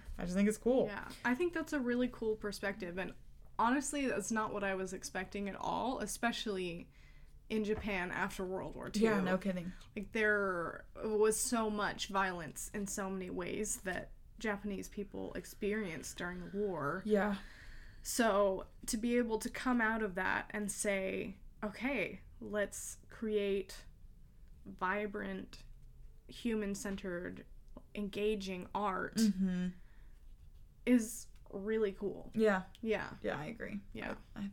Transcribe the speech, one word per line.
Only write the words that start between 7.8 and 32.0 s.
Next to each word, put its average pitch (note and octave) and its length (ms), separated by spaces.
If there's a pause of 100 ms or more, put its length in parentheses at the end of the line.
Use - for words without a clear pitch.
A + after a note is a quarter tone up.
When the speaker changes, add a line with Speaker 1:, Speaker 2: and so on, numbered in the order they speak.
Speaker 2:
after F#3+ 340
World F#3 300
War - 140
Two. G3+ 120
Speaker 1:
Yeah, A3 200
no F#3 160
kidding. F3+ 340 (240)
Speaker 2:
Like, G3+ 180
there G3+ 720 (180)
was G#3+ 320
so A3 340
much G#3 380
violence F#3+ 680
in G3+ 140
so G3 220
many F#3 200
ways F3+ 540
that - 280 (280)
Japanese G3+ 480
people F#3+ 460
experienced G3 840
during F3+ 220
the F3 180
war. F3+ 480
Speaker 1:
Yeah. G#3 300 (680)
Speaker 2:
So A2+ 640 (220)
to A#3 100
be A#3+ 200
able A3+ 220
to A#3+ 100
come B3 320
out A3 200
of G3 140
that F#3+ 360
and G#3 200
say, F#3+ 640 (280)
"Okay, G#3 580 (180)
let's G3+ 580 (120)
create G3+ 680 (1040)
vibrant, G3 800 (680)
human-centered, G3 1160 (500)
engaging G3+ 800
art," G3 440
Speaker 1:
Mm-hmm. F#3 500 (1160)
Speaker 2:
is A#3 420 (240)
really G#3 480
cool. F3+ 340